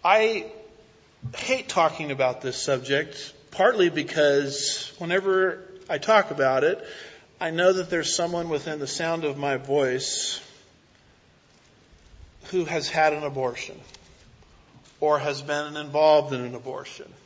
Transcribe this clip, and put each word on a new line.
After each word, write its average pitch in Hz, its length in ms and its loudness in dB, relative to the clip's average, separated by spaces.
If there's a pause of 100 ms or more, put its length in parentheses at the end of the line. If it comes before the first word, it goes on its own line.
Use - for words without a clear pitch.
I 220 480 2 (840)
hate - 320 -2
talking 156 420 0
about 131 300 0
this 127 160 -6
subject, 139 760 -2 (180)
partly 202 400 4
because 143 1080 0
whenever 190 680 0 (260)
I 160 80 -2
talk 202 340 4
about 135 340 2
it, 180 200 0 (540)
I 170 120 -4
know 175 200 4
that 185 180 -2
there's 165 240 -2
someone 170 360 -2
within 151 300 -4
the 143 80 -6
sound 165 360 -2
of 143 140 -2
my 139 180 0
voice 135 840 0 (2000)
who 185 140 0
has 151 240 -4
had 156 240 4
an 151 100 -6
abortion, 131 560 -6 (1200)
or 151 180 4
has 139 240 -4
been 147 360 -6
involved 147 560 4
in 127 80 -4
an 123 140 -8
abortion 131 580 -14 (120)